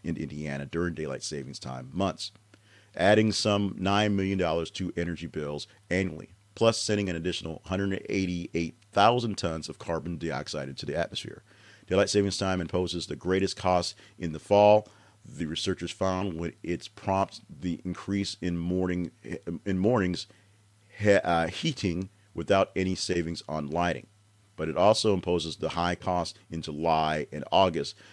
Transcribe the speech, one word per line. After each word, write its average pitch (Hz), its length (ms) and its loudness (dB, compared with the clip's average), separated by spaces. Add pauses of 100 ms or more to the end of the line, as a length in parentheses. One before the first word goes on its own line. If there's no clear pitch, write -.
in 80 140 -4
Indiana 71 480 -8
during 85 280 -2
daylight 73 300 -8
savings 69 360 -10
time 64 340 -12
months, 90 400 -4 (600)
adding 107 380 6
some 101 480 0
nine 101 380 2
million 95 200 0
dollars 85 340 0
to 92 260 -6
energy 85 300 -4
bills 73 380 -6 (240)
annually, 87 420 -2 (240)
plus 113 220 4
sending 101 300 0
an 87 80 -2
additional 82 520 -4
hundred 98 420 -2
eighty-eight 87 640 -2 (160)
thousand 113 460 4
tons 80 320 -4
of - 100 -14
carbon 82 380 -4
dioxide 73 500 -6
into 67 180 -12
the 85 120 -4
atmosphere. - 440 -6 (460)
Daylight 95 220 4
savings 101 280 2
time 95 220 0
imposes 87 480 -2
the 80 80 -8
greatest 95 400 0
cost 90 400 2 (240)
in 85 140 -4
the 78 60 -8
fall. 104 500 6 (340)
The 82 220 -6
researchers 85 460 -4
found 95 420 -2
when 82 180 -4 (120)
it 85 320 -6
prompts 98 440 -2 (100)
the 85 360 -6
increase 98 560 -4
in 87 160 -2
morning, 90 540 -2 (540)
in 98 120 0
mornings, 95 480 2 (720)
he-, 101 160 6
uh, 85 340 4
heating 95 640 -2 (240)
without 95 420 2
any 95 200 2
savings 85 520 -2
on 76 220 -4
lighting. 85 380 -2 (480)
But 80 120 -4
it 80 100 -4
also 104 360 6
imposes 87 440 -2
the 80 120 -4
high 87 240 0
cost 87 460 -4 (100)
in 82 140 -8
July 78 680 0
and 71 200 -8
August 87 420 4 (200)